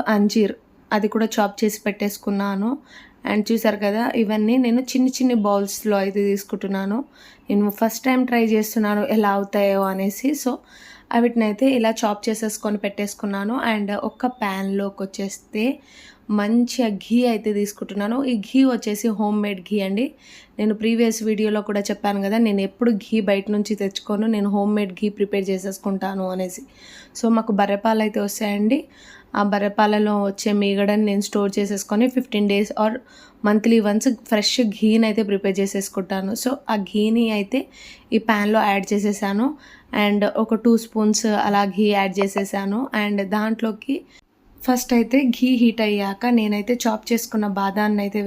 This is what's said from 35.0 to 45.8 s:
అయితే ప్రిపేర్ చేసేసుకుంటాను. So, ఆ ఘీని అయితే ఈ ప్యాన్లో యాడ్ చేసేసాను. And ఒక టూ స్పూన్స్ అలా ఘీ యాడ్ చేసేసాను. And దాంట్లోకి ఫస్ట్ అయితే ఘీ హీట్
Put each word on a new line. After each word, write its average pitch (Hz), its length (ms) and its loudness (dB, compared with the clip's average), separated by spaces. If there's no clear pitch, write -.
అయితే 220 220 0
ప్రిపేర్ 196 300 0
చేసేసుకుంటాను. 196 720 -4
So, 254 80 -2
ఆ 226 60 0
ఘీని 220 340 2
అయితే 208 240 -2
ఈ 220 40 6
ప్యాన్లో 214 320 2
యాడ్ 196 220 0
చేసేసాను. 202 520 0
And 208 180 2
ఒక 220 200 0
టూ 240 100 6
స్పూన్స్ 214 420 0
అలా 202 180 2
ఘీ 214 100 4
యాడ్ 190 200 -2
చేసేసాను. 196 640 -2
And 208 160 -2
దాంట్లోకి 220 580 -4
ఫస్ట్ 254 320 0
అయితే 233 240 4
ఘీ 247 120 0
హీట్ 226 200 4